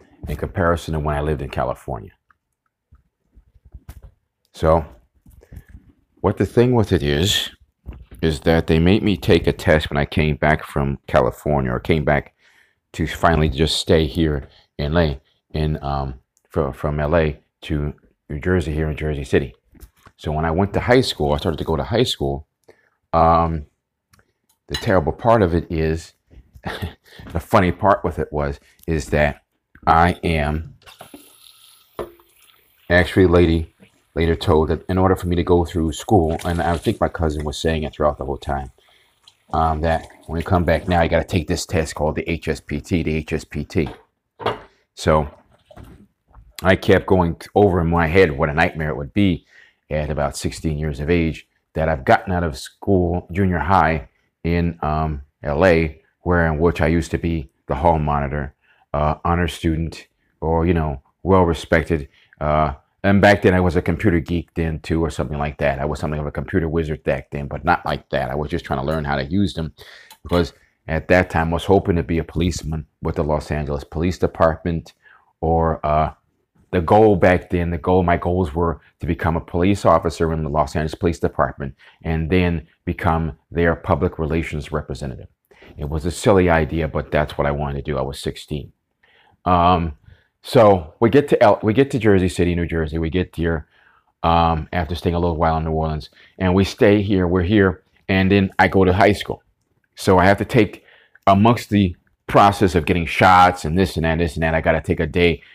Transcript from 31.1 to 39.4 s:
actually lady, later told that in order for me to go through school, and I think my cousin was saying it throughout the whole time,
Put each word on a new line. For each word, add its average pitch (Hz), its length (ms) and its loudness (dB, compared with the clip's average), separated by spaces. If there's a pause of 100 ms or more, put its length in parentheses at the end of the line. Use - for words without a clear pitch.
actually 90 380 4
lady, 85 480 2 (400)
later 82 220 0
told 78 320 2
that 80 200 -4
in 92 100 -2
order 92 180 2
for - 100 -8
me 87 100 -2
to 87 60 0
go 87 220 2
through 82 280 -4
school, 82 520 0
and 85 180 -4
I 82 140 -2
think 101 240 -4
my 82 80 2
cousin 76 360 -4
was 73 140 -8
saying 80 240 -2
it 76 100 -8
throughout 73 260 -2
the 67 60 -8
whole 69 140 -8
time, 69 320 -8 (840)